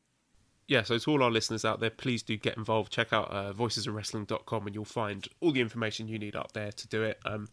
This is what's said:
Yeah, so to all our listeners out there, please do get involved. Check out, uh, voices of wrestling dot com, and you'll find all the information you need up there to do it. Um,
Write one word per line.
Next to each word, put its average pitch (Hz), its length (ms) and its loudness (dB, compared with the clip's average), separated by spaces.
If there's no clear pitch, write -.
Yeah, 123 160 6
so 120 140 2
to 131 120 0
all 147 140 6
our 120 80 6
listeners 110 320 2
out 110 160 0
there, 113 100 0
please 123 320 -2
do 110 140 -2
get 110 200 -2
involved. 110 360 0
Check 117 200 0
out, 107 200 2
uh, 101 200 -4
voices 107 360 -2
of 107 60 -4
wrestling 107 300 -6
dot - 220 -4
com, 107 200 -4
and 104 80 -8
you'll 107 100 -6
find 101 420 -4
all 170 100 4
the 131 100 6
information 113 460 0
you 110 120 -4
need 104 180 -6
up - 160 -6
there 104 180 -4
to - 180 -10
do 110 140 0
it. 110 220 0
Um, 107 280 -4